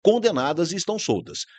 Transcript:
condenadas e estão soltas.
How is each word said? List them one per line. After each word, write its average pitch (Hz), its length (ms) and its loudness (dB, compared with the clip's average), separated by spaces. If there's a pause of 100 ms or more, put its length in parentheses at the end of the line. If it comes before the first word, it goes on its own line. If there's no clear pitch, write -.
condenadas 170 680 2
e 196 40 -6
estão 208 240 -4
soltas. 101 400 -4 (200)